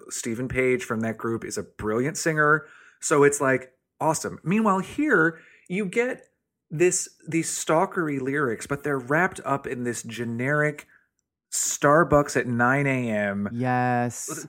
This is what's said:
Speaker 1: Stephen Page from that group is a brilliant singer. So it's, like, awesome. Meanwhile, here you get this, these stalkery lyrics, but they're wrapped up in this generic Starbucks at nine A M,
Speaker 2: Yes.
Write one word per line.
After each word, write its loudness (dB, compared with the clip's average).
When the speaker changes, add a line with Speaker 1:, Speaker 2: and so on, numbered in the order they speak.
Speaker 1:
Stephen -6
Page 0
from -4
that -4
group -6
is -8
a -4
brilliant -4
singer. 2
So 4
it's, 6
like, 0
awesome. -2
Meanwhile, 2
here 2
you -4
get -4
this, 2
these -2
stalkery 0
lyrics, -2
but -6
they're -2
wrapped 0
up -2
in -6
this -4
generic -2
Starbucks 4
at 0
nine 2
A 0
M, -2
Speaker 2:
Yes. -2